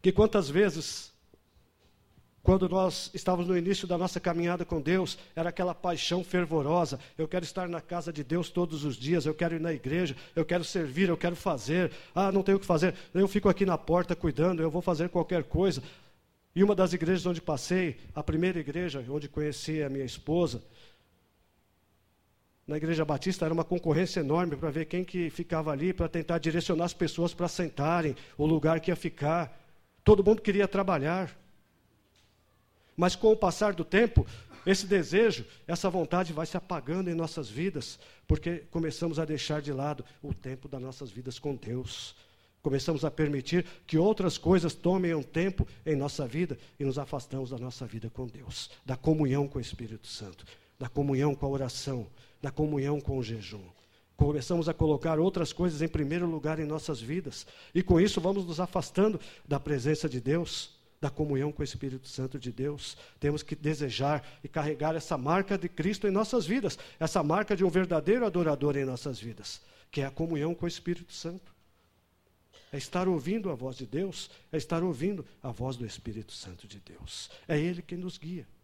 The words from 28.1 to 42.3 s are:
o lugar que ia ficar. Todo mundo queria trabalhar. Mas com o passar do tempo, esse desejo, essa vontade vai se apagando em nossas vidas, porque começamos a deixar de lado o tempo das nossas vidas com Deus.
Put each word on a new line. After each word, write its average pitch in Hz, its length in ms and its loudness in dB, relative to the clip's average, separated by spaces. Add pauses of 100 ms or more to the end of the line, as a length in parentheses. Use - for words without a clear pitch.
o 147 80 2
lugar 156 360 4
que 185 100 0
ia 165 60 2
ficar. 156 600 -2 (460)
Todo 208 180 10
mundo 214 200 6
queria 196 260 4
trabalhar. 180 680 0 (1600)
Mas 180 180 2
com 220 160 6
o 220 60 6
passar 202 360 2
do 165 120 -4
tempo, 226 420 6 (380)
esse 196 200 2
desejo, 180 600 2 (200)
essa 170 240 -2
vontade 175 440 0
vai 156 120 -4
se - 120 -6
apagando 175 520 -4
em 165 40 -2
nossas 160 360 -4
vidas, 147 480 -6 (300)
porque 170 420 0
começamos 165 480 -2
a 160 60 0
deixar 151 380 -2
de 143 100 -6
lado 143 320 -4 (180)
o 147 120 -6
tempo 131 340 -10
das 135 140 -8
nossas 127 280 -12
vidas 123 300 -10
com 143 160 -4
Deus. - 640 -8 (440)